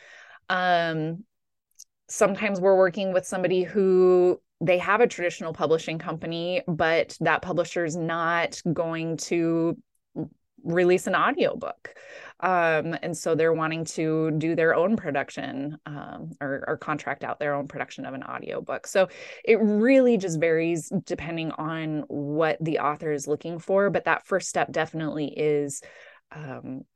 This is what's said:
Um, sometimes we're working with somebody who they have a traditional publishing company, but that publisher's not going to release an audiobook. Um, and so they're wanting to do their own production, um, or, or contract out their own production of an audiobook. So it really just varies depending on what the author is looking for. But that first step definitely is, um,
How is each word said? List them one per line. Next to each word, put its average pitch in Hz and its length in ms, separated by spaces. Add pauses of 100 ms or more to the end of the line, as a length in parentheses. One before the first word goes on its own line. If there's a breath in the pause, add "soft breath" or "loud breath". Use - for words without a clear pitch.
(480 loud breath)
Um, 170 760 (840)
sometimes 202 520
we're 190 180
working 190 340
with 180 140
somebody 185 380
who 180 760 (200)
they 180 180
have 196 220
a 247 60
traditional 170 460
publishing 160 480
company, 170 680
but 165 540
that 156 220
publisher's 170 520
not 165 680 (120)
going 165 440
to 165 600 (880)
release 180 420
an 190 80
audiobook. - 800 (460 loud breath)
Um, 165 600
and 170 140
so 165 200
they're 160 160
wanting 160 320
to 160 480
do 160 240
their 165 180
own 185 220
production, 139 880
um, 151 540
or, 139 260
or 151 100
contract 143 460
out 117 160
their 147 160
own 139 140
production 131 360
of 131 100
an 131 100
audiobook. - 640
So 190 200 (360 loud breath)
it 214 160
really 233 560
just 175 240
varies 165 500 (140)
depending 160 480
on 156 560
what 147 520
the 160 200
author 151 320
is 143 160
looking 165 320
for. 196 300
But 170 160
that 160 200
first 185 220
step - 240
definitely 156 540 (120)
is, 147 440 (480 loud breath)
um, 131 520 (140)